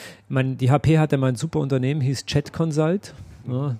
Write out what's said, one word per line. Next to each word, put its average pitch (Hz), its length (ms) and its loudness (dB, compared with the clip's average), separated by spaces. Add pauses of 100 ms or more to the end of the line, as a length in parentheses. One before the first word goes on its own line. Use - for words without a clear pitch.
(260)
Ich - 40 -20
meine, 131 260 0
die 127 160 2
H 143 80 4
P 156 180 4
hatte 151 220 2
mal 131 80 2
einen 123 100 0
super 160 220 -4
Unternehmen, 135 420 0
hieß 131 240 -2
Chat - 260 -2
Consult. 160 640 -2 (340)
Ja, 131 320 -4